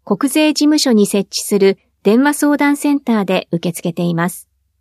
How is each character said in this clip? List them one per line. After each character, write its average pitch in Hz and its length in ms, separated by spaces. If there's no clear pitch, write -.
国 254 260
税 311 220
事 294 120
務 302 140
所 269 140
に 208 140
設 196 220
置 - 140
す 202 160
る 196 200
電 220 200
話 294 120
相 294 220
談 285 200
セ 294 160
ン 277 80
タ 226 200
ー 196 40
で 185 280
受 175 180
け 170 40
付 - 160
け - 20
て 175 100
い 175 120
ま 170 140
す。 - 200